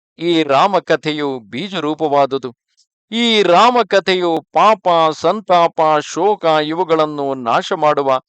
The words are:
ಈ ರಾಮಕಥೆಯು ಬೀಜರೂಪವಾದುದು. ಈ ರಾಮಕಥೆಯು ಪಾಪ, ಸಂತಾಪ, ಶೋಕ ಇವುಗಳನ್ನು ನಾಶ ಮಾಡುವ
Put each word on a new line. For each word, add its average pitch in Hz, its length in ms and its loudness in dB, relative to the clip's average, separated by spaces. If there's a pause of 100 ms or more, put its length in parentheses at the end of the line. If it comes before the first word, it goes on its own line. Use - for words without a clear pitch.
(180)
ಈ 165 240 0
ರಾಮಕಥೆಯು 151 1000 0
ಬೀಜರೂಪವಾದುದು. 143 1120 -4 (580)
ಈ 226 320 0
ರಾಮಕಥೆಯು 185 1120 2
ಪಾಪ, 196 340 2 (260)
ಸಂತಾಪ, 175 680 0 (200)
ಶೋಕ 185 440 -2
ಇವುಗಳನ್ನು 156 920 0
ನಾಶ 131 380 -2
ಮಾಡುವ 147 380 0 (180)